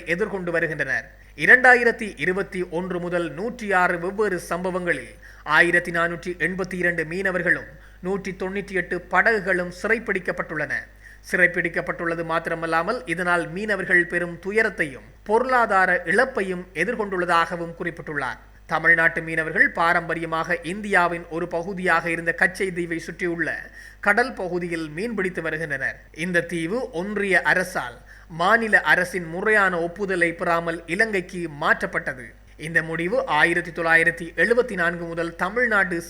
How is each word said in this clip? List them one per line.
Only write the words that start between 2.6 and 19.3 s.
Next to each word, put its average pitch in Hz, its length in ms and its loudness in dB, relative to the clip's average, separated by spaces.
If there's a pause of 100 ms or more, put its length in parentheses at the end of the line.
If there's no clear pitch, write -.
ஒன்று 180 280 -4
முதல் 175 220 -2 (120)
நூற்றி 220 280 -6 (140)
ஆறு 180 240 2
வெவ்வேறு 196 340 0 (120)
சம்பவங்களில் 175 600 -2 (460)
ஆயிரத்தி 175 400 4
நானூற்றி 170 360 -2 (140)
எண்பத்தி 185 360 -4
இரண்டு 170 300 0
மீனவர்களும் 180 560 -2 (380)
நூற்றி 190 260 -4 (100)
தொண்ணூற்றி 190 380 -6
எட்டு 175 160 -6 (160)
படகுகளும் 185 680 2
சிறைப்பிடிக்கப்பட்டுள்ளன. 180 920 -2 (560)
சிறைப்பிடிக்கப்பட்டுள்ளது 175 1000 0
மாத்திரமல்லாமல் 165 680 -2 (140)
இதனால் 175 300 2 (120)
மீனவர்கள் 185 560 2
பெரும் 175 320 -2
துயரத்தையும் 190 680 -2 (200)
பொருளாதார 226 600 4 (220)
இழப்பையும் 196 520 0 (180)
எதிர்கொண்டுள்ளதாகவும் 175 960 0
குறிப்பிட்டுள்ளார். 151 600 -6 (320)
தமிழ்நாட்டு 165 560 4
மீனவர்கள் 160 400 -2 (100)